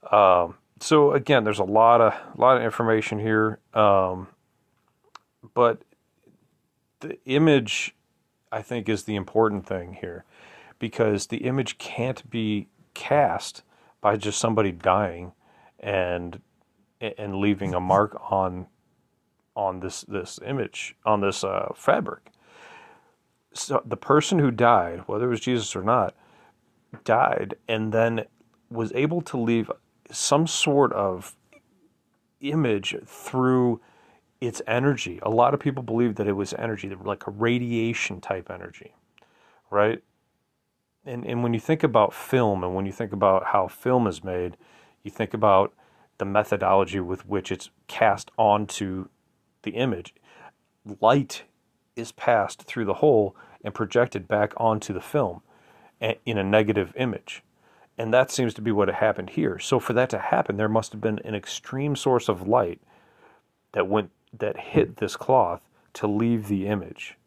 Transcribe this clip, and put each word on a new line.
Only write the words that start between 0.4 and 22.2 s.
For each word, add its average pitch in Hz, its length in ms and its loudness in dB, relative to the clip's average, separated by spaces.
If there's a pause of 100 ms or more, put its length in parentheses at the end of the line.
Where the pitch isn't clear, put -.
so 147 320 6
again, 135 320 2
there's 107 140 -2
a 98 60 2
lot 113 360 6
of, 110 140 6 (220)
lot 127 200 6
of 120 60 0
information 110 560 0
here, 110 400 0 (160)
um, 95 540 4 (1300)
but 117 280 2 (1200)
the - 260 -12
image, 135 680 2 (580)
I 113 100 -6
think, 107 260 -6
is 104 160 0
the 107 120 -4
important 104 500 0
thing 92 280 -8
here, 90 300 -12 (540)
because 107 500 0
the 120 100 -6
image 127 400 -4
can't - 520 -8
be 107 380 -4 (260)
cast - 680 -2 (380)
by 104 160 2
just 104 220 -6
somebody 107 340 0
dying 90 600 0 (460)
and, 90 600 -4 (600)
and 104 360 -8
leaving 98 360 0
a 90 80 -2
mark 95 400 2 (120)
on, 92 340 -2 (880)
on 95 240 -4
this, 90 240 -10
this 95 420 -10
image, 123 600 -8
on 107 160 2
this, 98 240 -2
uh, 95 300 -4
fabric. - 580 -2 (1200)